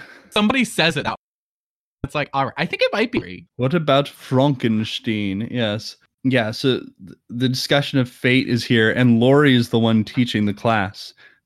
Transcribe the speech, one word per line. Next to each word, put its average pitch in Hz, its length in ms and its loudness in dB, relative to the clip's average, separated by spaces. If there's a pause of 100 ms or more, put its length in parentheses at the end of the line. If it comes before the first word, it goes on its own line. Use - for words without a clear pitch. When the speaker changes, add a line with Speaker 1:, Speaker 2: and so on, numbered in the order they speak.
(160)
Speaker 1:
<laughs> - 160 -20
Somebody 220 340 2
says 160 320 0
it - 80 -6
out. 120 100 -4 (880)
It's - 120 -8
like, 147 180 -4
all 139 120 0
right, 110 120 -6
I 160 80 -2
think - 160 -4
it 494 100 0
might 226 220 -2
be. 90 420 -8
Speaker 2:
What 131 180 -2
about 143 360 2
Frankenstein? 110 1400 -2
Yes. 107 440 -4 (300)
Yeah, 120 260 0
so 123 280 0
th-, - 380 -20 (120)
the 120 180 -2
discussion 143 520 0
of 123 100 0
fate 127 400 0
is 117 160 -2
here, 110 260 4
and 120 300 4
Laurie 135 340 6
is 120 140 2
the 120 100 2
one 113 240 2
teaching 113 420 -2
the 101 80 -2
class. 104 600 -4 (320)